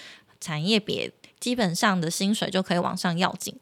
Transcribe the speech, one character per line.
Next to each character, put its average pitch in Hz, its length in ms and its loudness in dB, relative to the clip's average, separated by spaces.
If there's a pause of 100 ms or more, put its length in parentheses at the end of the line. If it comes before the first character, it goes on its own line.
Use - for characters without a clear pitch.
(400)
产 151 260 -4
业 214 140 6
别， - 320 -4 (300)
基 247 120 0
本 196 220 0
上 190 240 4
的 160 100 0
薪 196 240 2
水 - 160 0
就 190 140 2
可 - 100 0
以 170 40 2
往 180 180 0
上 175 220 0
要 - 200 0
紧。 - 240 -10